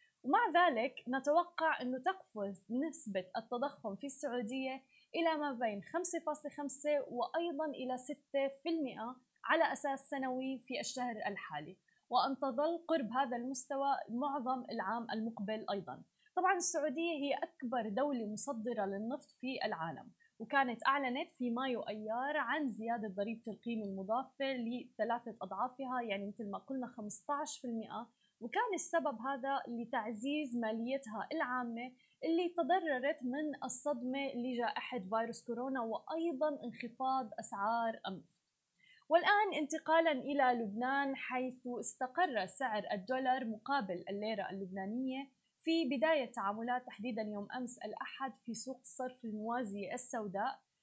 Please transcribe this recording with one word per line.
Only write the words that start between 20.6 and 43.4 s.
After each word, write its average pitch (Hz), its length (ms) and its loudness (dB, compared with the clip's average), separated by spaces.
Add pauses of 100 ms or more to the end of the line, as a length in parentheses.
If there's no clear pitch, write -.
أعلنت 277 440 2
في 247 180 -2
مايو 240 320 0
أيار 226 560 -2
عن 277 320 0
زيادة 220 380 -2
ضريبة 202 400 -4
القيمة 220 380 -4
المضافة 226 680 -2
لثلاثة 233 880 -2
أضعافها، 247 600 -2
يعني 202 260 -2
مثل 208 240 -6
ما 190 60 -4
قلنا 254 300 -4
خمستاش 214 760 -2
في 254 60 -8
المائة، 226 420 -6 (320)
وكان 403 320 0
السبب 277 480 2
هذا 269 460 -2
لتعزيز 240 920 -2
ماليتها 226 720 -2
العامة 247 600 -2 (320)
اللي 339 260 4
تضررت 320 760 2
من 277 400 -2
الصدمة 254 720 2
لجائحة 240 640 -2
فيروس 226 440 0
كورونا 247 380 -2
وأيضا 302 800 0
انخفاض 254 680 -2 (100)
أسعار 226 680 0
النفط. - 320 -10 (680)
والآن 392 520 6
انتقالا 320 500 4
إلى 254 520 4
لبنان، 262 520 0
حيث 254 520 -4 (120)
استقر 254 640 2
سعر 214 380 0 (100)
الدولار 254 520 0